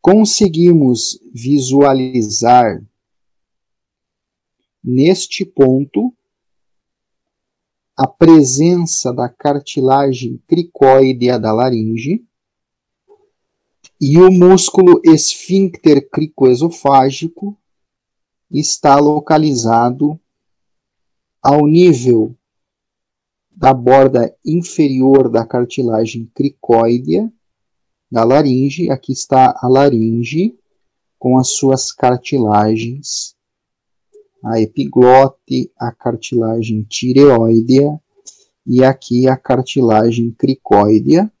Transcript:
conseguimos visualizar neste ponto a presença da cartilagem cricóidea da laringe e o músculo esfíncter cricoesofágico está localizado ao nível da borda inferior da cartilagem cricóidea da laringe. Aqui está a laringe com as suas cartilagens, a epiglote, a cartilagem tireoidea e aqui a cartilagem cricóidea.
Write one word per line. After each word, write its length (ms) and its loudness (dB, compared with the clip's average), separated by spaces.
conseguimos 1160 0
visualizar 1500 0
neste 640 -2
ponto 640 -2
a 100 -2
presença 1040 2
da 160 -6
cartilagem 1160 -4
cricóidea 920 2
da 140 -4
laringe 760 -4
e 180 0
o 120 8
músculo 760 4
esfíncter 1040 0
cricoesofágico 1500 -2
está 460 -2
localizado 1200 -2
ao 260 2
nível 680 2
da 180 2
borda 640 2
inferior 840 0
da 180 -2
cartilagem 880 -6
cricóidea 1000 -2
da 140 0
laringe. 680 0
Aqui 220 -8
está 500 0
a 60 -4
laringe 880 -2
com 200 0
as 120 -2
suas 420 -2
cartilagens, 1400 -4
a 160 -4
epiglote, 1160 0
a 160 -8
cartilagem 880 -6
tireoidea 1160 2
e 160 0
aqui 460 0
a 80 0
cartilagem 960 -2
cricóidea. 1080 0